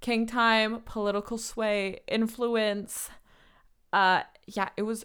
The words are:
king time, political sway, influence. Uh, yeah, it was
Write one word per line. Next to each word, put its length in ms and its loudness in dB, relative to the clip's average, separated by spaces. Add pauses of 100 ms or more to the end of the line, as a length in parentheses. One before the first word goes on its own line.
king 260 0
time, 600 2
political 500 -2
sway, 720 -2
influence. 1000 -2 (840)
Uh, 300 6 (240)
yeah, 320 -4
it 60 0
was 200 -6